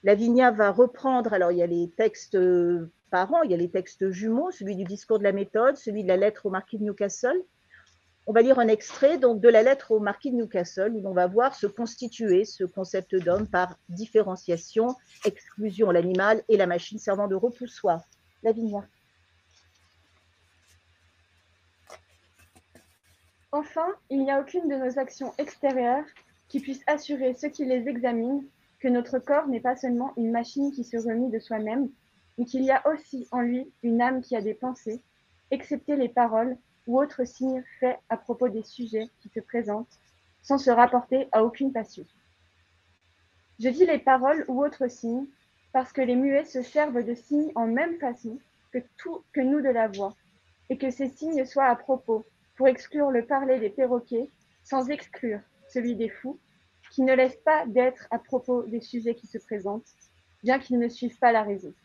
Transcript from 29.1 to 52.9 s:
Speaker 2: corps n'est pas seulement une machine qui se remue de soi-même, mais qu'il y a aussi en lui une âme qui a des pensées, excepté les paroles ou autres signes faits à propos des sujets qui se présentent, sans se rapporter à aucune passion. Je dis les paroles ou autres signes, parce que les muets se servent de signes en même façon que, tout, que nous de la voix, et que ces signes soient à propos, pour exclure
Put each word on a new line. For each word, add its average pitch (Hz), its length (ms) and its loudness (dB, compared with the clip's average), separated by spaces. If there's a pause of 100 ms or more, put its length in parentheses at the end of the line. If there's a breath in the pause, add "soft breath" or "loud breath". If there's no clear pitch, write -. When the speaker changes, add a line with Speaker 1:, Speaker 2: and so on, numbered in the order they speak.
Speaker 2:
corps 294 280 0
n'est 247 140 -2
pas 254 160 -2
seulement 247 400 -4
une 226 140 -2
machine 277 420 -2
qui 247 120 -8
se 233 120 -8
remue 233 340 -2
de 220 80 -4
soi-même, 220 520 -4 (480)
mais 240 80 -2
qu'il 262 160 -4
y 262 80 2
a 269 180 4
aussi 302 420 -6
en 247 120 -2
lui 247 280 -2 (120)
une 233 180 2
âme 254 220 0
qui 247 120 -6
a 220 60 -2
des 214 140 -4
pensées, 247 480 -10 (480)
excepté 285 460 -4
les 247 120 0
paroles 240 480 0 (300)
ou 240 120 2
autres 285 260 0
signes 254 380 -6 (160)
faits 254 200 -2 (100)
à 226 80 -4
propos 233 320 -4
des 214 140 -6
sujets 220 480 -8 (100)
qui 208 80 -20
se 220 120 -10
présentent, 214 580 -8 (420)
sans 277 160 -2
se 262 140 2
rapporter 247 600 4
à 220 140 4
aucune 262 300 -2
passion. 202 320 -10 (1500)
Je 233 80 0
dis 294 160 4
les 320 140 2
paroles 269 500 4
ou 262 160 0
autres 277 240 -2
signes, 240 380 -6 (480)
parce 262 180 0
que 277 80 -4
les 247 160 2
muets 277 300 2
se 254 160 -8
servent 247 420 0
de 233 100 -4
signes 294 400 -2
en 233 120 0
même 330 320 -2
façon 247 400 -8 (340)
que, 254 60 -6 (180)
tout, 349 260 -12 (120)
que 285 80 0
nous 277 180 2
de 262 80 0
la 226 200 2
voix, 196 260 -6 (560)
et 262 80 -4
que 262 120 -4
ces 262 200 -6
signes 302 340 -4
soient 269 220 0
à 240 100 4
propos, 233 480 -4 (320)
pour 269 120 4
exclure 277 420 0